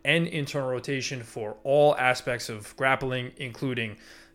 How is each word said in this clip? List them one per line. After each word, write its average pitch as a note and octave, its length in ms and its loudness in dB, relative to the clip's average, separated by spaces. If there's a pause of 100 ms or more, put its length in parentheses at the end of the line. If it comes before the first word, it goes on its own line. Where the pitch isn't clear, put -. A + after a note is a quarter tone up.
and E3 200 4
internal C#3 440 -4
rotation B2+ 520 -4
for A2+ 420 -8
all D3 340 8
aspects B2+ 500 0
of G#2+ 300 -10
grappling, C3 580 0
including A#2 640 -6 (360)